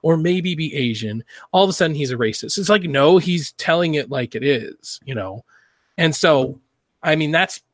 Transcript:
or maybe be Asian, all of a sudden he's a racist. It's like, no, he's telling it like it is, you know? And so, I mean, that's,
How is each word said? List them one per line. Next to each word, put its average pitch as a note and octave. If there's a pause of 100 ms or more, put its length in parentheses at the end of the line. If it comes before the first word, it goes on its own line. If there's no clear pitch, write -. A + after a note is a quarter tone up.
or E3
maybe F3
be D#3
Asian, A2+ (280)
all F#3
of F#3+
a -
sudden D#3+
he's C#3
a B2+
racist. A2+
It's G2
like, G#3
no, D#3
he's E3+
telling E3
it C3+
like B2+
it C3
is, -
you C3+
know? G2 (520)
And E3
so, C3+ (420)
I D#3
mean, D#3
that's, E3 (120)